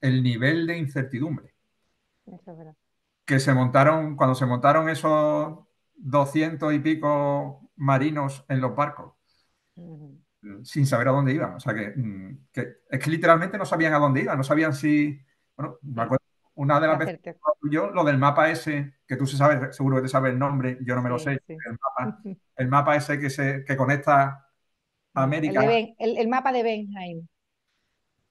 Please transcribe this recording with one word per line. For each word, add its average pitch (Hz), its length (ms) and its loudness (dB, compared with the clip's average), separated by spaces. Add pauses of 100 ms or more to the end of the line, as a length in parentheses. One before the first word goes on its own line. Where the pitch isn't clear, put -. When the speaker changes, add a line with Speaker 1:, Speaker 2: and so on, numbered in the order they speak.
Speaker 1:
el 131 200 2
nivel 135 440 0
de 170 100 -4
incertidumbre 131 800 -6 (720)
Speaker 2:
Eso 180 240 -20
es 160 80 -20
verdad. 156 160 -20 (500)
Speaker 1:
que 135 160 2
se 135 140 2
montaron, 139 640 2
cuando 131 180 2
se 135 100 -2
montaron 143 460 2
esos 151 720 0 (360)
doscientos 156 800 0
y 147 40 2
pico 143 1000 0
marinos 139 720 0
en 131 120 0
los 117 160 -2
barcos, 143 380 -4 (640)
Speaker 2:
Ujú. 151 440 -20 (420)
Speaker 1:
sin 143 240 -2
saber 127 220 0
a 131 40 4
dónde 135 200 2
iban, 98 220 -4
o 87 60 -16
sea, 113 140 -4
que, 104 220 -8
mm, 101 560 -10
que - 240 -8 (140)
es 135 120 -4
que 151 80 -2
literalmente 170 460 4
no 196 80 -4
sabían 160 300 0
a 147 40 4
dónde 139 240 4
iban, 160 140 -2
no 135 80 0
sabían 156 300 2
si, 147 440 2 (380)
bueno, - 240 -10
me 139 140 -12
Speaker 2:
Sí. 113 80 -2
Speaker 1:
acuerdo, 120 220 -2 (320)
una 143 220 2
de 156 80 2
las 156 120 2
Speaker 2:
La - 0 -
Speaker 1:
veces 170 240 -4
Speaker 2:
certeza. - 180 -14 (220)
Speaker 1:
que 147 80 -2
yo, 180 200 0
lo 180 140 2
del 139 140 4
mapa 147 320 4
ese, 147 460 -4 (100)
que 127 100 -6
tú 131 100 -2
se 135 120 -4
sabe, 143 340 2
seguro 135 240 0
que 127 60 0
te 127 60 -4
sabes 131 240 0
el 127 60 -2
nombre, 131 440 -2
yo 123 120 -2
no 123 80 -2
me 123 60 -2
lo 123 100 -2
Speaker 2:
Sí, 120 60 -8
Speaker 1:
sé, 139 220 -4
Speaker 2:
sí. 160 80 -14
Speaker 1:
el 139 180 -12
mapa, - 500 -6
Speaker 2:
<laughs> 190 180 -12 (160)
Speaker 1:
el 127 120 -2
mapa 143 280 4
ese 143 220 -2
que 143 120 -4
se, 135 340 -4
que 139 100 -4
conecta 139 680 2 (720)
Speaker 2:
Mm, - 40 -6
el - 60 2
Speaker 1:
América. 277 380 0
Speaker 2:
de - 40 4
Ben-, 226 320 2
el, 226 200 -2
el 226 100 0
mapa 262 240 0
de 247 100 0
Benheim. 202 640 -6 (1040)